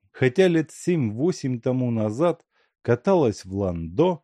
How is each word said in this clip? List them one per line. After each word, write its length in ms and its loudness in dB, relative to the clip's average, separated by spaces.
хотя 360 2
лет 240 0
семь-восемь 880 -2
тому 320 -2
назад 520 -2
каталась 640 0
в 100 -10
ландо 680 -2